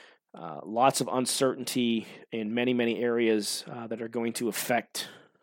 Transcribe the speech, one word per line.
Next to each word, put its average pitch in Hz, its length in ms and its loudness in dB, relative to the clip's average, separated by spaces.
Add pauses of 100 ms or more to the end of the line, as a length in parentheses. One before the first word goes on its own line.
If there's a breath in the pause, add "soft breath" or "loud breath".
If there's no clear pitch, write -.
(340 loud breath)
Uh, 78 300 -12
lots 120 380 4
of 113 100 -2
uncertainty 123 960 0 (240 loud breath)
in 110 240 -4
many, 123 180 2
many 117 300 0
areas, 113 640 2
uh, 120 180 -10
that 113 140 -8
are 113 60 -6
going 117 260 -2
to 120 140 -2
affect, - 640 -2 (340 loud breath)